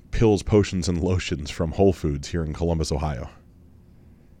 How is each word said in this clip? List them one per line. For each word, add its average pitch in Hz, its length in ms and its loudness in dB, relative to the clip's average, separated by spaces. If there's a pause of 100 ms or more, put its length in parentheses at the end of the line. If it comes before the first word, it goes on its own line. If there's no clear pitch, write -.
(120)
pills, 107 300 4
potions, 95 460 2
and 87 140 0
lotions 85 500 -2
from 82 220 -4
Whole 98 180 6
Foods 71 380 -4
here 82 160 -4
in 78 80 -6
Columbus, 82 400 -2
Ohio. 73 360 -6 (1120)